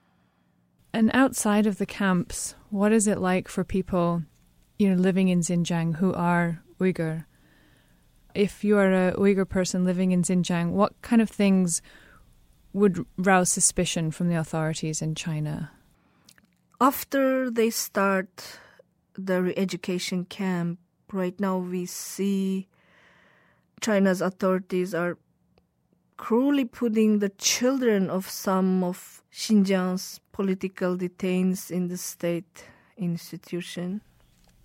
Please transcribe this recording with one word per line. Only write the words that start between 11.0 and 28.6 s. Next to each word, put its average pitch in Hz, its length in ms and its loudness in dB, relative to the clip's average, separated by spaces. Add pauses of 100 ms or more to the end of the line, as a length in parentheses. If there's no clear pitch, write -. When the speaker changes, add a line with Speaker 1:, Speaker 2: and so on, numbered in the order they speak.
Speaker 1:
kind 226 200 4
of 208 80 2
things 185 520 2 (920)
would 190 320 2 (120)
rouse 185 340 4
suspicion 170 600 0
from 175 180 -2
the 170 60 0
authorities 160 640 -4
in 156 140 -4
China? 151 560 -6 (1080)
Speaker 2:
After 262 720 0
they 226 220 0
start - 880 -4 (560)
the 185 260 -2
re-education 180 840 -4
camp, 175 540 -4 (320)
right 180 280 -4
now 190 180 0
we 180 300 -4
see 190 800 -4 (1120)
China's 196 400 2
authorities 185 720 -2
are 170 240 -2 (1000)
cruelly 269 480 2
putting 220 540 2
the 202 100 -2
children 233 800 0
of 185 200 -4
some 185 540 0